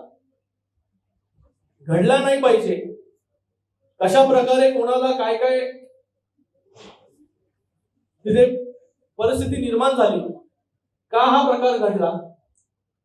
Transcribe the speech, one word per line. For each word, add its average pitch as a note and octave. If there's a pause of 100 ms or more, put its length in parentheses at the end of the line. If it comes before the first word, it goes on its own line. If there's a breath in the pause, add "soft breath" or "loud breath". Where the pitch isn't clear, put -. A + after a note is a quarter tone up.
(1900)
घडल्या F#3+
नाही C4+
पाहिजे. A#3 (1300)
कशा C4+
प्रकारे B3+
कोणाला B3+
काय A3+
काय B3+ (2750)
तिथे B3 (480)
परिस्थिती C4
निर्माण A#3+
झाली, G3+ (920)
का A#3
हा C4
प्रकार A#3+
घडला, F#3+ (920)